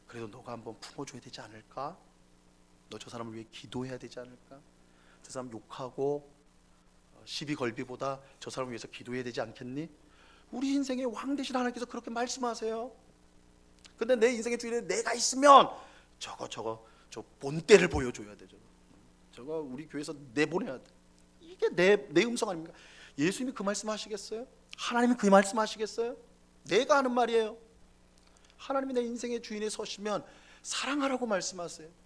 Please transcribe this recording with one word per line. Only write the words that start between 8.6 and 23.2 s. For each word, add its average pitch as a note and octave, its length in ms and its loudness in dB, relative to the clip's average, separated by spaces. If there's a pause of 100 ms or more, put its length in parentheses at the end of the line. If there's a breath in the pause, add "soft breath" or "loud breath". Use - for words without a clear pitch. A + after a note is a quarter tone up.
위해서 A2+ 160 -10
기도해야 B2 360 -8
되지 B2 180 -6
않겠니?" B2 480 -8 (600 soft breath)
우리 C4+ 220 -2
인생의 C4 320 -2
왕 A#3+ 300 -4
되신 B3+ 200 -6
하나님께서 B3 300 -2
그렇게 A#3 240 -10
말씀하세요. A#3 840 -4 (1080)
근데 A#3+ 180 4
내 A#3 180 6
인생의 A#3 240 -2
주인에 A#3 240 -4
내가 A3+ 320 -2
있으면 C4 560 10 (500 loud breath)
저거, - 280 -10
저거, A2+ 400 -8 (220 loud breath)
저 A2 140 -14 (160)
본때를 E3+ 500 6
보여줘야 B2 480 -6
돼, F#2+ 100 -20
저거. G2+ 140 -20 (720)
저거 D3+ 260 -8
우리 C#3+ 280 -10
교회에서 D3+ 280 -8 (180)
내보내야 D3+ 440 0
돼. - 140 -20 (500)
이게 F#4+ 280 -2
내, G3+ 400 6
내 E3 140 4
음성 A#3 260 -2
아닙니까? E3 240 -8 (440 loud breath)
예수님이 G3 360 0